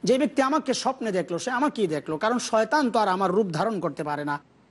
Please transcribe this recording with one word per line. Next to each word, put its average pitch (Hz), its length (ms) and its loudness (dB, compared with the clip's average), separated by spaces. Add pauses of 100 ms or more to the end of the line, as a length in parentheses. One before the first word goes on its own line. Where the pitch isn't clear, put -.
যে 254 140 4
ব্যক্তি 277 240 0
আমাকে 277 320 0
স্বপ্নে 247 380 -4
দেখলো, 175 280 -2
সে 247 120 -6
আমাকেই 247 360 0
দেখলো, 156 300 -4
কারণ 226 220 0
শয়তান 226 520 2
তো 226 80 2
আর 214 80 2
আমার 185 240 2
রূপ 202 160 2
ধারণ 185 320 -2
করতে 156 240 -4
পারে 147 220 -4
না। 147 140 -4 (320)